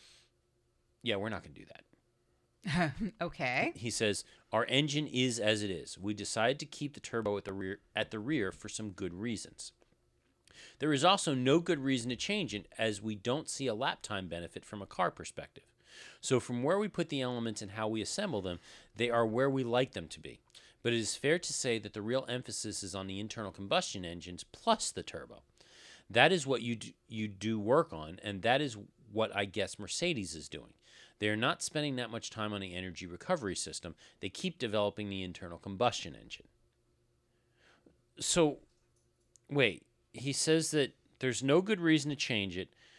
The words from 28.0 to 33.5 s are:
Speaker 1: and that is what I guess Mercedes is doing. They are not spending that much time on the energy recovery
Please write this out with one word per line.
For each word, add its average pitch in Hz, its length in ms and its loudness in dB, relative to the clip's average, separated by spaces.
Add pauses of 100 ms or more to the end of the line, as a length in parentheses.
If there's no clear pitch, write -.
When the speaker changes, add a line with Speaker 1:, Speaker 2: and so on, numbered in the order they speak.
Speaker 1:
and 98 180 -6
that 127 200 4
is 117 160 -4 (340)
what 107 240 2
I 104 100 2
guess 98 340 -4
Mercedes 101 560 -2
is 76 140 -12
doing. - 240 -12 (460)
They 107 80 2
are 107 80 2
not 131 260 0
spending 147 360 -2
that 117 140 -4
much 117 180 -6
time 107 240 -4
on 98 80 -4
the 92 120 -8
energy 90 320 -6
recovery 95 500 -2